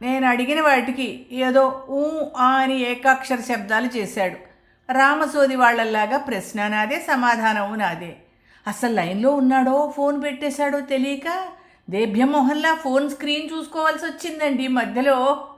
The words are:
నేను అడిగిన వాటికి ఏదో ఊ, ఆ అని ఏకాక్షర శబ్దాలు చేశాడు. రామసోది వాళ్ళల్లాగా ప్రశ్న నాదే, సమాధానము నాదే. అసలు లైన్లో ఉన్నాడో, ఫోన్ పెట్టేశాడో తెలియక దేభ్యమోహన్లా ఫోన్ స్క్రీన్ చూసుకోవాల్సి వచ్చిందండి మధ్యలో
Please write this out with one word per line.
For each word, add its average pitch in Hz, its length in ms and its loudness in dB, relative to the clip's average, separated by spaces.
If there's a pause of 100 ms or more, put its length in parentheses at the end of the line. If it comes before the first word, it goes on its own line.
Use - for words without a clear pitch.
నేను 262 240 0
అడిగిన 254 340 0
వాటికి 254 720 0
ఏదో 262 560 2
ఊ, 294 380 -2 (100)
ఆ 254 100 4
అని 262 340 2
ఏకాక్షర 254 560 0
శబ్దాలు 220 500 -2
చేశాడు. 196 500 -4 (560)
రామసోది 277 640 4
వాళ్ళల్లాగా 226 600 2
ప్రశ్న 208 500 -4
నాదే, 214 320 -2
సమాధానము 226 760 0
నాదే. 175 420 -4 (500)
అసలు 226 280 -2
లైన్లో 202 400 0
ఉన్నాడో, 269 640 2
ఫోన్ 285 260 0
పెట్టేశాడో 285 580 -2
తెలియక 277 640 -4 (460)
దేభ్యమోహన్లా 269 840 2
ఫోన్ 277 360 0
స్క్రీన్ 294 460 -6
చూసుకోవాల్సి 311 500 -2
వచ్చిందండి 302 640 -4
మధ్యలో 254 800 0 (120)